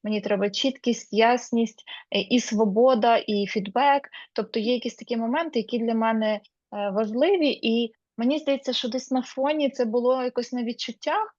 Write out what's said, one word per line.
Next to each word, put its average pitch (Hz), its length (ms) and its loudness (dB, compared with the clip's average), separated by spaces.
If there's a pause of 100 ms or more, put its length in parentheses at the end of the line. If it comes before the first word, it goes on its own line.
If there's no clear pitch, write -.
мені 214 160 -2
треба 202 300 0
чіткість, 247 600 -2
ясність, 233 720 2 (320)
е, 196 40 2
і 220 200 2
свобода, 226 760 4
і 202 300 0
фідбек. 262 640 0 (240)
Тобто 220 280 -4
є 233 140 0
якісь 240 220 -4
такі 233 200 -8
моменти, 254 420 -2
які 226 200 -2
для 226 160 0
мене, 220 400 0
е, 208 60 -6 (500)
важливі, 254 720 0
і 226 300 0 (260)
мені 254 200 0
здається, 277 340 -2
що 240 160 -4
десь 254 220 -6
на 254 120 0
фоні 285 480 -2
це 247 140 -2
було 247 380 0
якось 247 300 -4
на 247 120 -4
відчуттях 247 760 -6